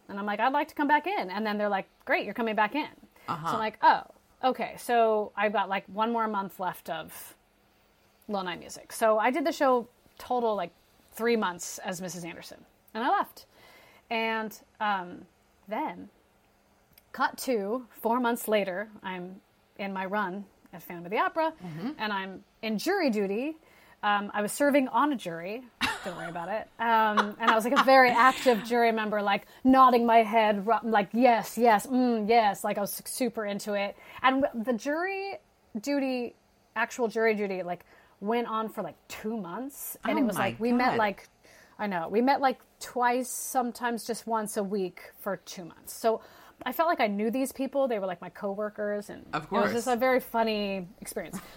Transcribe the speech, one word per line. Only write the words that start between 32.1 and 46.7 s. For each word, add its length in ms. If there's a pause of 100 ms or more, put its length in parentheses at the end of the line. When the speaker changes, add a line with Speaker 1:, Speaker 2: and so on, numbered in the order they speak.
Speaker 1:
yes." 340
Like, 140
I 40
was 240
super 400
into 280
it. 240 (240)
And 220
w-, 200
the 100
jury 640 (440)
duty, 540 (400)
actual 320
jury 260
duty, 300
like, 220 (360)
went 260
on 220
for, 140
like, 120 (120)
two 280
months. 720
And 120
Speaker 2:
Oh 40
Speaker 1:
it 40
was, 120
Speaker 2:
my 120
Speaker 1:
like, 100
we 120
met, 200
Speaker 2:
God. 80
Speaker 1:
like, 280 (520)
I 80
know, 200
we 140
met, 180
like, 200 (200)
twice, 500
sometimes 760
just 220
once 300
a 60
week 560
for 180
two 280
months. 280
So 280 (440)
I 60